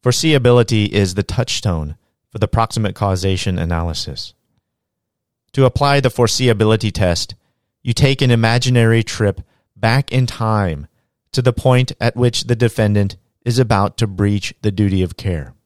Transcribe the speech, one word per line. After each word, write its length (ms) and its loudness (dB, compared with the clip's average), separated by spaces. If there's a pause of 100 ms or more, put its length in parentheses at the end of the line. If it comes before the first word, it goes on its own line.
foreseeability 840 2
is 280 0
the 80 -2
touchstone 720 -4 (320)
for 80 -14
the 100 0
proximate 460 -2
causation 640 -2
analysis. 760 -6 (1200)
To 120 4
apply 360 2
the 80 0
foreseeability 840 0
test, 420 -2 (480)
you 120 -4
take 280 2
an 80 2
imaginary 720 4
trip 400 -2 (340)
back 360 0
in 160 0
time 580 -2 (460)
to 100 -2
the 100 2
point 480 0
at 160 -2
which 280 0
the 120 0
defendant 600 0 (260)
is 140 -2
about 400 0
to 80 0
breach 560 -2
the 100 -2
duty 300 0
of 160 -4
care. 380 -8 (100)